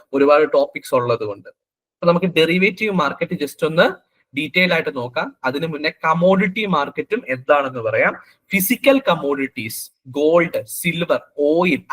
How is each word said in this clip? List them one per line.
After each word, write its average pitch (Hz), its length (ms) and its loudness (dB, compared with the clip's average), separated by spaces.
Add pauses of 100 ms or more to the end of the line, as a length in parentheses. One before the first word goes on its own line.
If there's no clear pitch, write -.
(120)
ഒരുപാട് 143 320 6 (100)
ടോപ്പിക്സ് 143 400 -2
ഉള്ളത് 120 360 0
കൊണ്ട്. 101 180 -14
അപ്പൊ - 640 -14
നമുക്ക് 175 160 2
ഡെറിവേറ്റീവ് 185 680 0
മാർക്കറ്റ് 160 400 -2 (120)
just 143 220 -4
ഒന്ന് 160 200 2 (500)
ഡീറ്റെയിൽ 175 380 0
ആയിട്ട് 160 220 -4
നോക്കാം. 127 480 -8
അതിനു 139 220 -4
മുന്നേ 156 240 -4 (140)
കമ്മോഡിറ്റി 185 600 2 (100)
മാർക്കറ്റും 147 520 -4
എന്താണെന്ന് 131 600 0
പറയാം. 135 260 2 (380)
ഫിസിക്കൽ 254 560 2
കമ്മോഡിറ്റീസ്, 139 840 -4 (160)
ഗോൾഡ്, 156 580 0 (140)
സിൽവർ, 165 400 -2 (180)
ഓയിൽ, 170 440 2 (100)